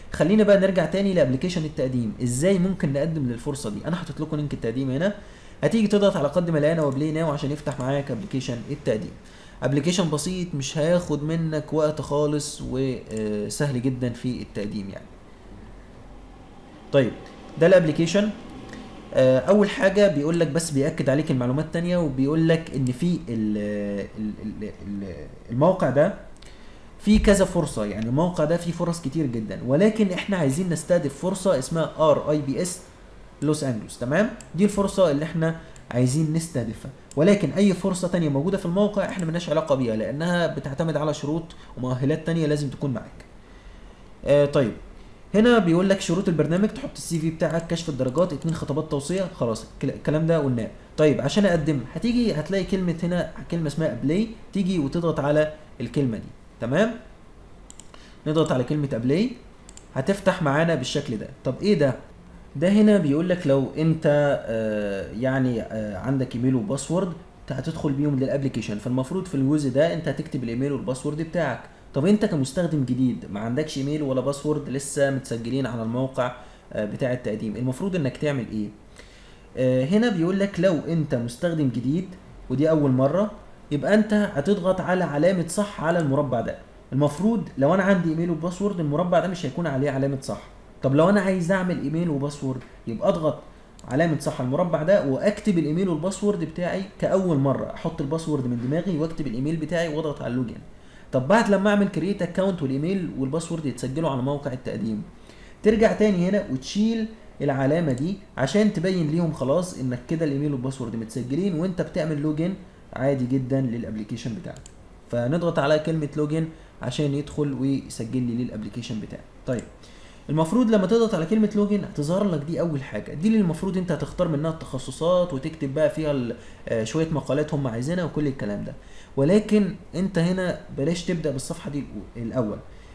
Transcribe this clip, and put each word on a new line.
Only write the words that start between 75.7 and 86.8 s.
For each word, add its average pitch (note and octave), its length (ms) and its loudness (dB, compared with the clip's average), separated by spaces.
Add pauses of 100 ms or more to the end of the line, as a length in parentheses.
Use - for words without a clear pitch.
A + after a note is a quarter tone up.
الموقع، B2+ 520 -2 (380)
آه، G#2+ 120 -2
بتاع A#2+ 280 -2
التقديم، A2 420 -4
المفروض C3 400 -2
انك C3+ 220 0
تعمل C#3+ 340 -2
ايه؟ G#2 160 -4 (920)
آه، B2+ 280 4
هنا G#3+ 240 4
بيقول F#3 300 2
لك G3 200 0
لو F3 180 4 (100)
انت D3+ 280 0
مستخدم C#3+ 540 0
جديد، C3 380 -2 (420)
ودي C#3 200 2
اول D3 220 4
مره، D3+ 400 2 (400)
يبقى D3 220 2
انت G#3+ 200 4
هتضغط F#3+ 680 2
على F3+ 220 0
علامه D#3+ 440 2
صح G3+ 360 -4
على E3+ 160 2
المربع C#3 420 0
ده. - 160 -6 (360)